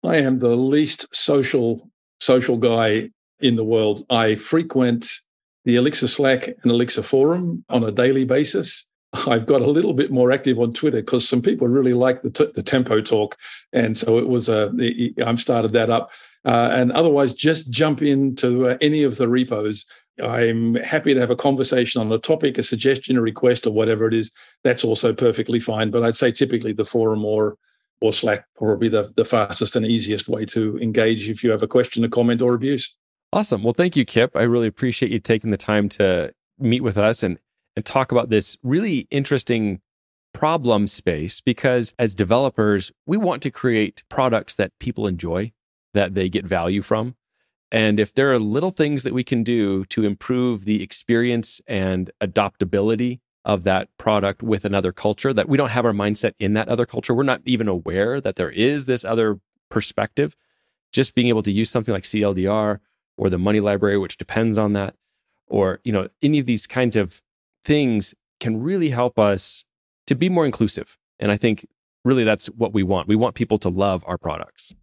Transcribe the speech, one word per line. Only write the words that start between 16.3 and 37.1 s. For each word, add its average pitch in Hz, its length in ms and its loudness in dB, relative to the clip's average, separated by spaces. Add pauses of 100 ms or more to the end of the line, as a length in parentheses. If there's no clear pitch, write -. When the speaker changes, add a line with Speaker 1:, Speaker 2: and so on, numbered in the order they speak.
Speaker 1:
Uh, 120 260 2
and 123 220 2
otherwise, 143 400 4
just 156 360 -2
jump 143 320 0
into, 131 680 2
uh, 127 120 0
any 151 220 2
of 123 140 0
the 127 100 2
repos. 113 580 -2 (360)
I'm 117 540 0
happy 147 380 0
to 131 60 4
have 123 100 0
a 123 60 2
conversation 127 640 0
on 110 100 -2
a 113 60 0
topic, 147 400 0
a 120 60 -2
suggestion, 131 540 0
a 120 40 2
request, 117 460 0
or 110 40 0
whatever 110 360 2
it 110 60 0
is. 113 180 -2 (320)
That's 123 200 0
also 113 300 0
perfectly 113 460 0
fine. 110 320 -2
But 117 120 0
I'd 117 120 0
say 127 160 2
typically 123 420 -2
the 107 120 -2
forum 110 380 0
or, 107 340 0 (440)
or 110 120 2
Slack 107 320 -2 (100)
probably 107 340 0
the, 104 260 -2
the 113 100 2
fastest 104 500 0
and 110 100 0
easiest 107 420 -2
way 110 180 -4
to 107 340 -2
engage 110 500 0
if 107 140 -8
you 120 80 2
have 107 100 0
a 107 60 -2
question, 120 360 0
a 117 60 0
comment, 120 320 2
or 123 140 2
abuse. 131 400 -4 (360)
Speaker 2:
Awesome. 127 320 -2
Well, 117 100 2
thank 175 220 0
you, 131 100 2
Kip. 117 300 2
I 107 80 2
really 117 240 2
appreciate 123 440 -2
you 113 80 -2
taking 113 300 0
the 98 80 0
time 104 320 0
to 90 440 0 (260)
meet 127 220 0
with 104 180 0
us 110 240 2